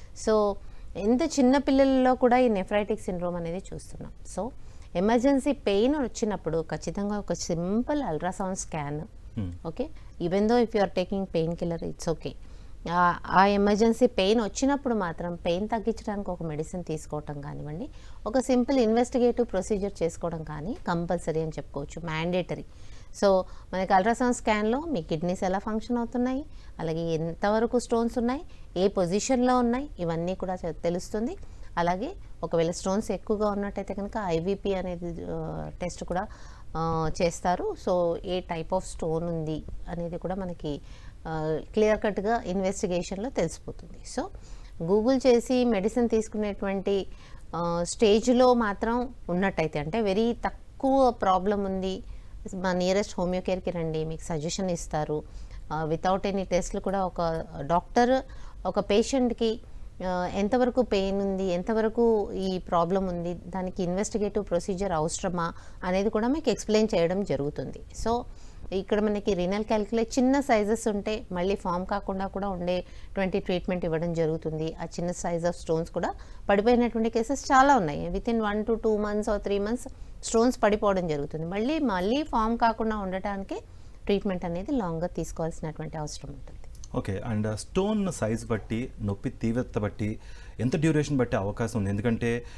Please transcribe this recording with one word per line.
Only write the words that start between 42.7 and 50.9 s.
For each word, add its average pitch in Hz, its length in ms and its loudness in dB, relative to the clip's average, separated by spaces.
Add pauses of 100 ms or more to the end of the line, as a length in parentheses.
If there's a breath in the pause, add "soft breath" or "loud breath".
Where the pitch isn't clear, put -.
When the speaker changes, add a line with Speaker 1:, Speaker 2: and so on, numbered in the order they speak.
Speaker 1:
తెలిసిపోతుంది. - 920 -4
So, 339 80 -4 (600 loud breath)
Google 214 300 4
చేసి 247 480 4
మెడిసిన్ 220 440 2
తీసుకునేటువంటి, 202 960 0 (480 loud breath)
ఆ, 170 280 0
స్టేజ్లో 240 680 6
మాత్రం 233 600 2 (160)
ఉన్నట్టయితే, 175 500 0
అంటే 156 220 -2
వెరీ 220 320 2 (120)
తక్కువ 262 640 2